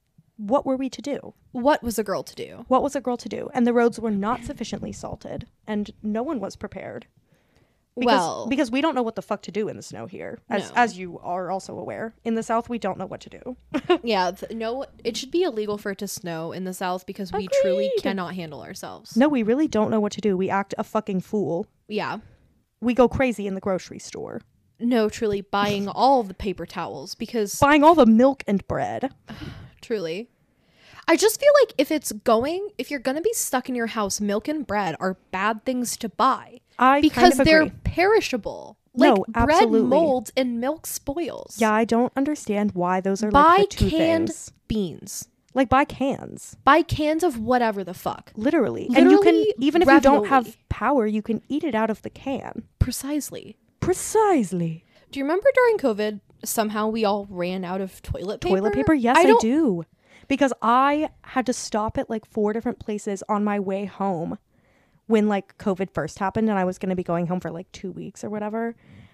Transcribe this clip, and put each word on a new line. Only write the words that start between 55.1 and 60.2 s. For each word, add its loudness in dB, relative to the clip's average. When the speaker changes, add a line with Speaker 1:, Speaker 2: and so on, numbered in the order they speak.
Speaker 2:
Do -8
you -4
remember 0
during 4
covid, -2
somehow -2
we 0
all 0
ran -6
out -6
of -10
toilet -8
paper? 2
Speaker 1:
Toilet 0
paper? 2
Yes, 2
Speaker 2:
I 8
Speaker 1:
I 6
Speaker 2:
don't 8
Speaker 1:
do. 0